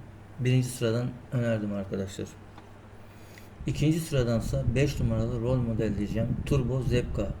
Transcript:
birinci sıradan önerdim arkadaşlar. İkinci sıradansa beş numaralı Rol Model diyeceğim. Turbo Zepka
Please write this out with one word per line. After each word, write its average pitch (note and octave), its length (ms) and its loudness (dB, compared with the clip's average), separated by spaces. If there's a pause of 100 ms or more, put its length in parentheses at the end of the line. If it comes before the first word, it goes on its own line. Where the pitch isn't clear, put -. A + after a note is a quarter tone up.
(400)
birinci B2+ 280 4
sıradan A#2+ 400 0 (240)
önerdim A2+ 420 0
arkadaşlar. G2 540 -4 (1400)
İkinci D#3 320 2
sıradansa B2+ 640 2 (120)
beş C#3+ 240 2
numaralı A#2 420 2
Rol B2+ 160 4
Model A2 400 2
diyeceğim. G#2 320 0 (160)
Turbo C3 360 2
Zepka A#2+ 460 0 (140)